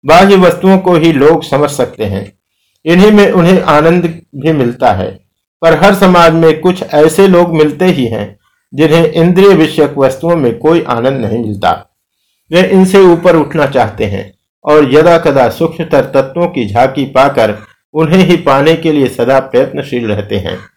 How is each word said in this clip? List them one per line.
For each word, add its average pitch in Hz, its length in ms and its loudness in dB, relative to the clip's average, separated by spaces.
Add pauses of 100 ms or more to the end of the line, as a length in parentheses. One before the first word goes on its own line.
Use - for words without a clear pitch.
बाह्य 190 340 4
वस्तुओं 185 400 2
को 185 160 0
ही 165 180 0
लोग 151 320 2
समझ 143 260 -2
सकते 120 340 -6
हैं, 98 280 -8 (520)
इन्हीं 180 280 4
में 202 180 4
उन्हें 180 320 2
आनंद 165 440 0 (300)
भी 147 160 -2
मिलता 120 400 -2
है, 95 180 -4 (520)
पर 165 120 4
हर 190 200 2
समाज 180 400 4
में 160 260 2
कुछ 185 240 -2
ऐसे 156 440 2
लोग 175 260 2
मिलते 151 320 0
ही 143 200 -2
हैं 107 320 -10 (340)
जिन्हें 156 320 0
इंद्रिय 175 460 2
विषयक 156 480 0
वस्तुओं 139 380 -2
में 120 220 -2
कोई 160 260 0
आनंद 123 400 -4
नहीं 107 160 -6
मिलता। 95 320 -4 (800)
वे 175 180 2
इनसे 190 360 4
ऊपर 170 320 2
उठना 147 320 -2
चाहते 107 380 -4
हैं 98 260 -10 (320)
और 147 300 2
यदा 165 240 4
कदा 139 320 0
सूक्ष्मतर 156 600 -2
तत्वों 170 360 -2
की 123 180 -6
झांकी 131 420 -2
पाकर 131 460 0 (400)
उन्हें 160 300 0
ही 170 140 2
पाने 143 380 0
के 160 160 -4
लिए 139 160 0
सदा 131 320 0
प्रयत्नशील 127 680 -4
रहते 101 320 -6
हैं। 85 180 -8 (200)